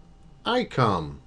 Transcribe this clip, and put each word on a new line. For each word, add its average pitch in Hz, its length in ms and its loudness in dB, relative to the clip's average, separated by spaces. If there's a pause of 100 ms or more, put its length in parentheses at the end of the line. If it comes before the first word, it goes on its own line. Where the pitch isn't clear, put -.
(440)
I 233 200 0
come. 85 640 0